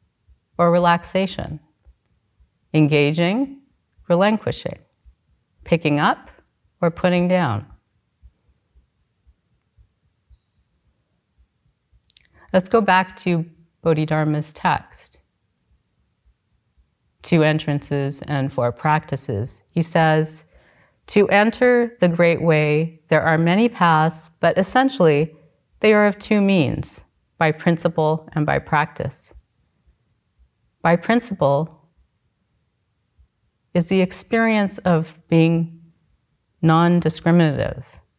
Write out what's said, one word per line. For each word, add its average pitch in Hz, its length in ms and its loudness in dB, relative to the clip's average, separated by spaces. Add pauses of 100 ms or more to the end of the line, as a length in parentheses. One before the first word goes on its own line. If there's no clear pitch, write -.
(580)
or 170 140 2
relaxation? 175 880 -2 (1120)
Engaging, 156 880 0 (440)
relinquishing? 196 720 -2 (840)
Picking 156 340 0
up 190 320 -2 (480)
or 170 100 0
putting 175 380 0
down? 156 380 -2 (4000)
Let's 185 160 0
go 233 100 2
back 190 380 0
to 170 280 -2 (360)
Bodhidharma's 156 720 -2
text, - 680 -6 (2000)
Two 165 160 2
Entrances 147 840 -2
and 135 260 -4
Four 120 180 -2
Practices. 139 1000 -6
He 170 100 -2
says, 156 640 0 (640)
To 208 220 2
enter 233 680 2
the 175 80 4
Great 170 320 2
Way, 156 680 0
there 156 140 2
are 160 160 2
many 180 280 2
paths, 165 600 0 (100)
but 170 200 0
essentially, 185 760 2 (500)
they 214 80 6
are 208 140 4
of 202 100 -2
two 208 240 0
means, 156 600 0 (360)
by 160 140 2
principle 160 840 -2
and 151 100 -2
by 143 140 0
practice. - 800 -6 (1500)
By 170 140 2
principle 160 960 -2 (1800)
is 170 140 -2
the 190 160 0
experience 208 800 -2
of 165 360 -2 (140)
being 165 500 2 (800)
non-discriminative, 165 1300 0 (340)